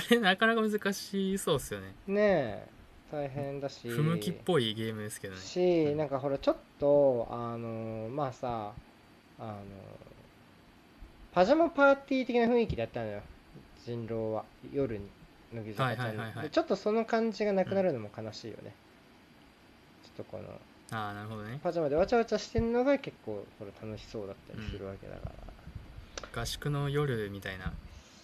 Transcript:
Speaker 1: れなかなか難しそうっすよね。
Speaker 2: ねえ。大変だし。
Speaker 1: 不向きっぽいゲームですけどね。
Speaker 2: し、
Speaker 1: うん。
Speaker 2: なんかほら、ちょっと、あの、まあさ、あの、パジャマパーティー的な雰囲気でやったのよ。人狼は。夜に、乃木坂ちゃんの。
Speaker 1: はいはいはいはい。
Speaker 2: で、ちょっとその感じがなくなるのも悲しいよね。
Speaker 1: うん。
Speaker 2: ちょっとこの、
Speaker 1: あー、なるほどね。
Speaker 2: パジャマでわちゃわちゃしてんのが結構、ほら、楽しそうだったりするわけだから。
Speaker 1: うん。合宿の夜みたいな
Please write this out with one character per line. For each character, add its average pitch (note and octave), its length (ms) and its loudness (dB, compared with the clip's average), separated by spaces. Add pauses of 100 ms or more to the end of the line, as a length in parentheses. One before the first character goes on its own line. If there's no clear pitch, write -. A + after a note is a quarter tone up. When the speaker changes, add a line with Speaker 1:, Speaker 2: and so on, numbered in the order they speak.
Speaker 1:
れ A#3+ 120 10
な F#3+ 160 6
か G3+ 100 6
な A3+ 80 6
か A3 60 4
難 G#3 320 2
し G3 440 0
そ G3 160 0
う C#3 40 6
っ - 20 2
す - 140 -6
よ G2+ 80 -6
ね。 F#2+ 120 -12 (140)
Speaker 2:
ね G3 80 0
え。 D3+ 540 4 (420)
大 D3 160 -2
変 C#3 320 -4
だ C#3 80 -4
し。 - 220 -8
Speaker 1:
不 A#2+ 120 0
向 D#3+ 180 4
き E3+ 100 -2
っ E3+ 40 -4
ぽ E3+ 260 2
い A2+ 140 2
ゲ A2 180 -2
ー - 20 -6
ム G#2+ 80 -6
で G#2+ 80 -6
す - 100 -10
け - 80 -8
ど F#2+ 80 -8
ね。 F#2+ 60 -12
Speaker 2:
し、 E3+ 460 4
Speaker 1:
う D3 80 2
ん。 - 20 0
Speaker 2:
な D#3 80 0
ん C#3 40 -6
か C3+ 100 -2
ほ C#3 100 -2
ら、 C#3 80 0
ち - 100 0
ょ D4 60 6
っ - 40 -2 (220)
と、 C#3 500 6
あ A#2+ 280 -4
の、 A2+ 520 -6
ま C#3 180 -2
あ B2 60 -4
さ、 A2+ 380 -4 (680)
あ A#2+ 40 -10
の、 G#2+ 140 -8 (1800)
パ F3+ 100 6
ジ G3+ 80 6
ャ D4 40 8
マ D#4+ 140 4
パ C#4 220 8
ー C#4 60 6
テ C4+ 240 0
ィ - 20 -2
ー A#3 40 -2
的 A#3+ 120 2
な A#3 60 6
雰 A#3+ 140 4
囲 A3 80 4
気 - 100 -4
で A#2 60 -2
や A#2 40 -2
っ - 40 -18
た A#2+ 100 -6
の A2+ 60 -4
よ。 G#2 140 -6 (600)
人 A#2+ 260 -6
狼 A2+ 260 -2
は。 G#2 100 -4 (260)
夜 C3+ 260 0
に、 G2 120 -10 (420)
乃 A2+ 140 -8
木 A2 100 -8
坂 C3 200 0
ち A#2 40 -6
ゃ A#2+ 120 -2
ん - 20 -6
の。 - 0 -
Speaker 1:
は - 0 -
い G#2+ 40 -6
は G#2+ 60 -6
い A2+ 40 -8
は G#2+ 60 -12
い A2+ 40 -10
は A#2 60 -6
い。 - 20 -4
Speaker 2:
で、 D3+ 40 -6
ち - 100 -2
ょ - 20 2
っ E4+ 40 -2
と G3+ 120 0
そ G#3+ 160 -2
の A3+ 100 2
感 A3+ 280 0
じ G#3+ 120 -4
が G#3 80 2
な F#3+ 140 2
く G3 100 -4
な G3 60 4
る F#3 100 4
の B2+ 80 -2
も G#2 180 -8
悲 A2 140 -8
し - 160 -12
い G#2+ 40 -8
よ - 120 -14
ね。 - 0 -
Speaker 1:
う G2+ 40 -14
ん。 - 20 -12 (1400)
Speaker 2:
ち - 120 -20
ょ - 20 -8
っ - 20 -8
と - 60 -18
こ G2+ 60 -10
の、 G2 240 -12 (300)
Speaker 1:
あ G#2+ 200 -4
ー、 - 40 -8
な G#2 80 -8
る G#2+ 60 -8
ほ A2 80 -8
ど G#2+ 60 -10
ね。 A#2 200 -8
Speaker 2:
パ F3 80 0
ジ E3 80 -2
ャ - 20 2
マ D3+ 80 2
で C#3 60 2
わ F3 100 6
ち - 80 0
ゃ A#3+ 40 6
わ A3+ 80 4
ち - 80 -2
ゃ G#3 40 0
し - 120 -6
て A#3 100 2
ん A#3 120 2
の A#3+ 120 2
が C#4 160 4
結 - 260 -10
構、 G#2 180 -6 (140)
ほ G#2+ 80 -12
ら、 G2 60 -10 (100)
楽 A2 160 -8
し - 80 -14
そ A2 180 -8
う F#2+ 40 -8
だ G2 60 -10
っ - 20 -10 (120)
た - 60 -14
り A2 160 -10
す G2+ 80 -6
る G2 80 -8
わ F#2+ 100 -8
け F#2+ 120 -16
だ G1+ 80 -10
か - 100 -12
ら。 - 60 -8 (1000)
Speaker 1:
う A#2+ 60 -6
ん。 - 20 -4
合 A#2+ 40 -4
宿 - 240 -6
の C#3+ 200 0
夜 C3+ 420 0
み G2 100 -8
た G2 100 -6
い F#2+ 60 -8
な F#2 160 -6 (500)